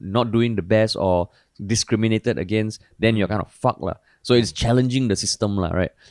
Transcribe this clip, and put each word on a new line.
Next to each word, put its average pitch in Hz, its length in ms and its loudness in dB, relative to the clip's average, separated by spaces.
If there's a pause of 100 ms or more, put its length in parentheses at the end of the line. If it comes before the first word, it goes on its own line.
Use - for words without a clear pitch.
not 110 320 -2
doing 113 240 0
the 98 60 -2
best 110 340 0
or 90 320 0 (360)
discriminated 110 720 0
against, 107 420 -4 (180)
then 113 180 2
you're 98 120 2
kind 101 140 -2
of - 80 -12
fucked, - 320 -2
lah. 87 120 -4 (300)
So 123 100 2
it's 113 180 4
challenging 127 560 2
the 98 80 2
system, 101 420 -2
lah, 87 120 -2
right? 85 200 0 (200)